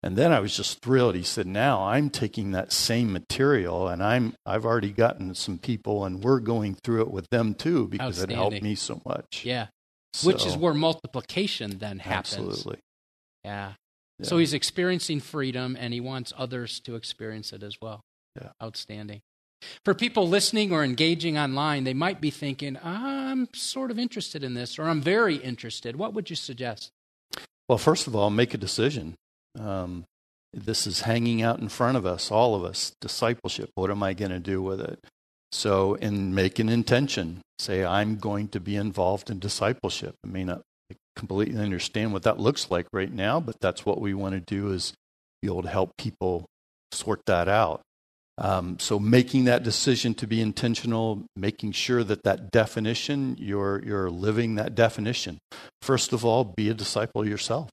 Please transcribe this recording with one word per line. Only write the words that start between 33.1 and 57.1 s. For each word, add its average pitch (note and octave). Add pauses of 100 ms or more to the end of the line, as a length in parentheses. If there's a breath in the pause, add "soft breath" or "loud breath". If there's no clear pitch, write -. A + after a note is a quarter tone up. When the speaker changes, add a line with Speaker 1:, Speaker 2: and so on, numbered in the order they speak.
Speaker 1:
What F#2+
am G2+
I F#2+
gonna F#2
do F#2+
with F#2+
it? - (520)
So, G2
and G2
make G2
an A2
intention. A2+ (160)
Say, F#2+
"I'm G#2
going G#2
to G#2
be F#2+
involved G2+
in G2+
discipleship." G2
I G#2
may F#2+
not F2+ (540)
completely G#2+
understand G#2
what F#2+
that A2
looks A#2+
like F2
right F#2+
now, A2
but A#2+
that's -
what G#2
we G2+
wanna F#2+
do, G2+
is F#2 (480)
be -
able F2+
to F#2
help F#2+
people F#2 (460)
sort -
that F2
out. G2 (560)
Um, F#2
so G#2
making B2+
that B2
decision A#2
to A2+
be A2+
intentional, A2+ (140)
making G#2
sure B2
that G2+
that F#2+
definition, A#2
you're, G2
you're G2
living G#2+
that G#2+
definition. A2 (440 loud breath)
First -
of A#2
all, A#2
be G#2
a A2+
disciple A2